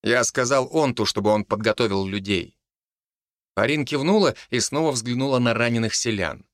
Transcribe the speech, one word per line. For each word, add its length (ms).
Я 220
сказал 500
Онту, 300
чтобы 260
он 140
подготовил 600
людей». 500
Фарин 300
кивнула 480
и 100
снова 320
взглянула 460
на 160
раненых 400
селян. 600